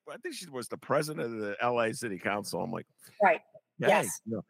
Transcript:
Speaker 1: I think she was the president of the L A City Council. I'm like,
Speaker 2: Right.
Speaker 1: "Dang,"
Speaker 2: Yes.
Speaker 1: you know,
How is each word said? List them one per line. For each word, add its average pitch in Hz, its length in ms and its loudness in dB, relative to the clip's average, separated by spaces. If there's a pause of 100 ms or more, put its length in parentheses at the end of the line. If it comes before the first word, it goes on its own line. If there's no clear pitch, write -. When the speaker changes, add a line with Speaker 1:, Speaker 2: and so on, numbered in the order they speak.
Speaker 1:
I 147 80 -12
think 302 180 -10
she 190 140 -12
was 127 180 -8
the 107 100 -8
president 151 480 0
of 117 140 -6
the 104 220 -4
L 120 180 2
A 113 140 2
City 107 240 -6
Council. 98 460 -2
I'm 92 80 -4
like, 87 160 -6 (340)
Speaker 2:
Right. 185 200 6 (380)
Speaker 1:
"Dang," 139 100 2
Speaker 2:
Yes. - 360 2
Speaker 1:
you 113 100 -6
know, 95 140 -4